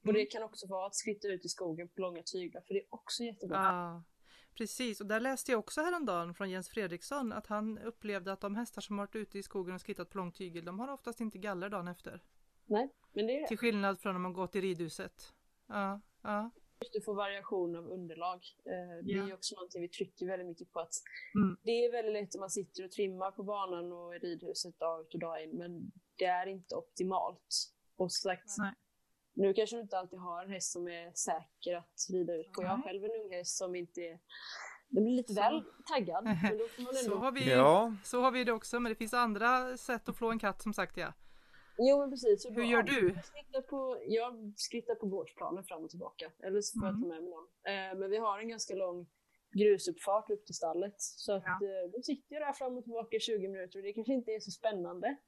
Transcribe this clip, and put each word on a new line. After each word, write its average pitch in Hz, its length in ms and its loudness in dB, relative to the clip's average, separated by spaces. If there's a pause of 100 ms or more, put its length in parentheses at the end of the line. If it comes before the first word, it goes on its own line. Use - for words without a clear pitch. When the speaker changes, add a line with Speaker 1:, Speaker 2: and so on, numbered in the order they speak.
Speaker 1:
Och 214 60 6
det 214 80 8
Speaker 2:
Mm. 208 100 2
Speaker 1:
kan 220 120 -4
också 220 240 -10
vara 190 200 -4
att 202 80 -8
skritta 202 340 -2
ut 185 160 -4
i 180 40 -6
skogen 175 400 -4
på - 120 -12
långa 175 220 -4
tyglar, 180 380 -6
för - 140 -6
det 196 60 2
är - 140 -18
också - 280 -4
jättebra. 202 360 -4
Speaker 2:
Ja, 175 440 2 (540)
precis. 226 440 -4
Och 208 60 -6
där 214 140 2
läste 262 320 -2
jag 226 60 4
också - 220 -2
häromdagen 220 540 0
från 196 160 -4
Jens 185 180 -6
Fredriksson 214 640 -4
att 208 140 -8
han 214 320 -2
upplevde 202 540 -4
att 190 80 -6
de 202 160 -2
hästar 226 260 -6
som 208 140 -4
varit 202 200 -4
ute 202 220 -6
i 196 40 -6
skogen 185 320 -4
och 180 60 -6
skrittat 180 300 -8
på 196 80 -6
lång 175 140 -4
tygel, 170 320 -8
de 175 140 -8
har 269 140 -6
oftast 240 280 -8
inte 214 180 -4
galler 196 300 -4
dagen 180 200 -4
efter. 175 340 -12 (440)
Speaker 1:
Nej, 240 280 4 (180)
men 208 140 2
det 262 160 2
är 285 40 -4
Speaker 2:
Till 233 120 -2
skillnad 202 420 2
från 196 160 0
om 180 60 0
man 180 100 -2
gått 180 240 -2
i 196 40 2
ridhuset. 180 720 -4 (360)
Ja, 202 320 -2 (220)
ja. 208 280 -2 (300)
Speaker 1:
Just - 160 -8
att 202 80 -2
få 214 100 -2
variation 196 640 0
av 170 100 -10
underlag. 175 500 -4 (280)
Eh, 180 400 -8
det 196 80 -2
är 190 40 2
Speaker 2:
Ja. 196 100 0
Speaker 1:
ju 190 80 -6
också 196 200 -6
någonting 180 280 -8
vi 175 60 -4
trycker 185 380 -6
väldigt 180 220 -4
mycket 170 240 -14
på, 170 80 -4
att 170 120 -6 (420)
Speaker 2:
Mm. 190 280 4
Speaker 1:
det 226 80 -2
är 233 220 4
väldigt 220 200 0
lätt 208 220 -4
om 196 60 -8
man 190 100 -6
sitter 190 340 -6
och 185 60 -12
trimmar 190 400 0
på 202 120 -10
banan 185 500 -4
och 175 220 -10
i 170 40 -10
ridhuset 170 600 -6
dag 165 220 0
ut 160 140 -16
och 170 60 -4
dag 165 240 -4
in, 160 60 -12
men 170 420 -8 (260)
det 185 60 2
är 180 220 2
inte 190 300 -8
optimalt. 185 680 -2 (500)
Och 180 160 0
som - 180 0
sagt, 180 180 -4 (100)
Speaker 2:
Nej. 196 140 0 (600)
Speaker 1:
nu 196 200 6
kanske 214 220 4
du 233 60 -4
inte 202 160 -4
alltid 185 200 -6
har 180 260 -6
en 196 60 -10
häst 185 220 -4
som 175 160 -4
är 170 260 -8
säker 175 640 -2
att - 180 -12 (180)
rida 175 220 2
ut 160 180 -4
på. 190 100 -4
Jag 180 60 0
har 190 80 2
Speaker 2:
Nej. 277 80 -2
Speaker 1:
själv 196 200 -4
en 214 60 -2 (140)
ung 190 80 -10
häst 180 240 -4
som 180 200 -2
inte 175 240 -6
är, 170 180 -8 (680)
den 208 160 6
blir 240 120 6
lite 240 180 0
Speaker 2:
Så. 202 60 4
Speaker 1:
väl 294 220 4 (240)
taggad, 202 380 0
Speaker 2:
<laughs> 202 300 4
Speaker 1:
men 214 40 0
då 226 100 0
får 247 140 -10
man 254 140 -2
ändå 240 140 2
Speaker 2:
Så 196 60 4
har 247 160 2
vi, 240 180 4
Speaker 3:
Ja. 165 440 10 (100)
Speaker 2:
så 247 160 0
har 254 100 8
vi 247 140 2
det 240 80 4
också, 240 280 -2
men 240 120 0
det 220 40 -2
finns 220 180 -4
andra 247 600 4
sätt - 320 -4
att - 80 -4
flå 226 140 2
en 226 80 0
katt, 202 240 0
som 208 120 -2
sagt, 185 220 -2
ja. 160 160 -4 (640)
Speaker 1:
Jo, 269 220 10
men 277 100 2
precis. 240 360 6
Och 240 80 -6
Speaker 2:
Hur 240 80 4
Speaker 1:
då 233 60 4
Speaker 2:
gör 233 140 8
du? 233 320 6
Speaker 1:
jag 170 100 -8
skrittar - 380 -4
på, 262 440 -2
jag 226 500 0
skrittar 226 380 -2
på 220 120 -4
gårdsplanen 185 580 -4
fram 165 200 -10
och 160 60 -10
tillbaka, 170 420 -10 (100)
eller 196 180 2
så 214 200 -4
får 202 80 0
jag 202 60 0
Speaker 2:
Mm. 226 80 0
Speaker 1:
ta 349 120 0
med - 80 -8
mig 359 80 -8
någon. 311 160 -14 (280)
Eh, 190 260 -4
men 196 100 -2
vi 214 60 2
har 214 220 2
en 226 100 -6
ganska 220 260 -4
lång 175 320 -4 (520)
grusuppfart 202 720 4
upp 208 160 -2
till - 80 -10
stallet, 175 440 -2
så - 340 -4
att, 190 120 2
Speaker 2:
Ja. 180 80 0
Speaker 1:
eh, 190 400 -2
då 247 100 -6
sitter 285 320 -4
jag 302 140 -4
där 277 40 0
fram 254 240 -2
och 247 80 -6
tillbaka 226 320 -4
i 214 40 2
tjugo 202 280 0
minuter, 190 300 -8
och 196 40 -10
det 202 100 -4
kanske 226 200 0
inte 240 180 2
är 214 100 -2
så 202 100 -10
spännande 185 640 -2 (120)